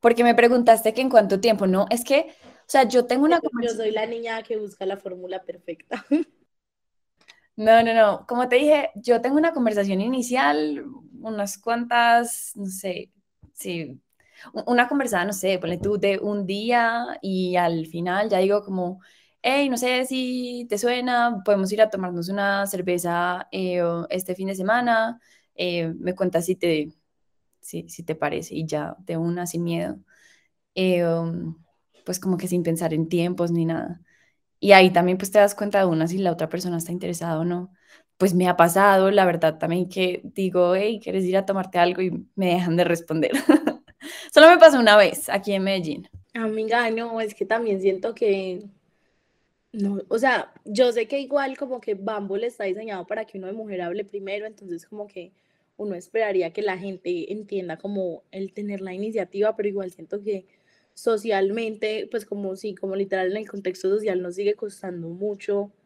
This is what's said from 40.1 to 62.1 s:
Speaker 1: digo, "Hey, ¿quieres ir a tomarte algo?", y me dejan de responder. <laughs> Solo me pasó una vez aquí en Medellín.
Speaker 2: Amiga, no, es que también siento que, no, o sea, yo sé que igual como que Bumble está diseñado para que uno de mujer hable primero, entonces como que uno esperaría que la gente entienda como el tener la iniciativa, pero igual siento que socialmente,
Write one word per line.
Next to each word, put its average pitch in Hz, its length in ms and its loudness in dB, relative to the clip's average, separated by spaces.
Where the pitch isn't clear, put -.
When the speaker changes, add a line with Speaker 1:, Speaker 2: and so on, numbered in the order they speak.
Speaker 1:
digo, 185 500 0
"Hey, 208 280 -2
¿quieres 185 220 -4
ir 185 120 0
a 196 80 0
tomarte 190 340 -4
algo?", 180 220 2
y 180 340 -6
me 190 120 -2
dejan 175 300 0
de 180 80 4
responder. 165 480 -2
<laughs> - 520 0
Solo 311 180 12
me 359 80 10
pasó 294 200 12
una 214 180 8
vez - 320 4
aquí 196 240 -4
en 190 100 -2
Medellín. 180 460 -4
Speaker 2:
Amiga, 220 560 -2
no, 226 300 -6
es 214 120 -6
que 208 120 -6
también 214 360 -2
siento 196 320 -2
que, 196 560 -4
no, 202 360 -4
o 226 120 -2
sea, 240 340 0
yo 240 260 2
sé 226 160 -2
que 277 120 -4
igual 269 380 -4
como 254 240 -8
que 214 140 -4
Bumble 202 520 -6
está 233 180 -8
diseñado 196 420 -8
para 220 180 -6
que 202 140 -18
uno 185 80 -12
de 190 60 -10
mujer 208 280 -10
hable 185 240 -6
primero, 202 400 -8
entonces 196 400 -14
como 208 220 -14
que 180 240 -18
uno 208 180 -8
esperaría 185 580 -2
que - 80 -8
la 190 160 -4
gente 180 560 -8
entienda 196 440 -8
como 190 540 -6
el 196 220 -10
tener 202 280 -8
la 190 120 -10
iniciativa, 208 600 -2
pero 208 140 -4
igual 190 220 -8
siento 185 300 -12
que 202 240 -8
socialmente, 214 1160 -2